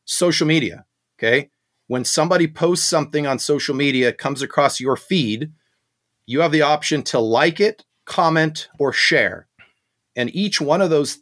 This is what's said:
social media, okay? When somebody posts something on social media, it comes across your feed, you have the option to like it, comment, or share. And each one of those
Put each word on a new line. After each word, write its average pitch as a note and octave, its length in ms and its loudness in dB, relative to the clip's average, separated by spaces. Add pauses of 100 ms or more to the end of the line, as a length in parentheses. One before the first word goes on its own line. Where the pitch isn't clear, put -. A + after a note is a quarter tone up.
social E3+ 420 0
media, D3+ 380 -2 (340)
okay? B2 300 0 (380)
When B2 180 -4
somebody E3+ 420 2
posts F3 400 -2
something D3+ 400 -2
on C3 100 -2
social C#3+ 380 -2
media, C3 320 2
it A#2 100 -2
comes C3+ 240 -4
across C#3 380 0
your C3 160 0
feed, C3 560 -2 (720)
you B2+ 140 -2
have D#3+ 140 2
the D#3 80 2
option D3 420 0
to - 160 -2
like B2+ 400 2
it, G#3 240 0 (220)
comment, D#3+ 640 0 (100)
or C3+ 140 0
share. G2 540 0 (680)
And A#2+ 180 -4
each G3 280 -2
one D#3 200 2
of F#3 80 2
those D3 320 0